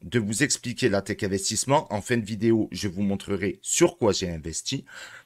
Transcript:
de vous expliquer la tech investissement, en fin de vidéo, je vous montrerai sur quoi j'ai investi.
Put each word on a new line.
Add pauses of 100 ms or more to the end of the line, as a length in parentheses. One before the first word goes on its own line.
de
vous
expliquer
la
tech
investissement,
en
fin
de
vidéo,
je
vous
montrerai
sur
quoi
j'ai
investi. (420)